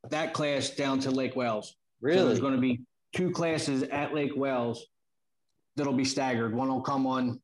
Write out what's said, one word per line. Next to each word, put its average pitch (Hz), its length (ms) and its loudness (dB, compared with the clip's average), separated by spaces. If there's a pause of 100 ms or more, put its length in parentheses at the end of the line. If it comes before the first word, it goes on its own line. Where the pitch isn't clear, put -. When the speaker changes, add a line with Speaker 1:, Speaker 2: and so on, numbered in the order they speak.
(120)
Speaker 1:
that 156 220 -2
class 143 360 0
down 135 300 0
to 135 100 0
Lake 131 260 -2
Wales. 117 340 -2
So - 40 -20 (280)
Speaker 2:
Really? 160 260 4
Speaker 1:
there's 113 120 4
gonna 135 200 2
be 123 220 2 (340)
two 180 160 2
classes 156 500 0
at 135 320 -2
Lake 147 220 0
Wales 127 500 0 (920)
that'll 143 180 0
be 127 120 2
staggered. 120 480 0
One 131 160 0
will 131 120 0
come 135 260 0
on 127 360 -2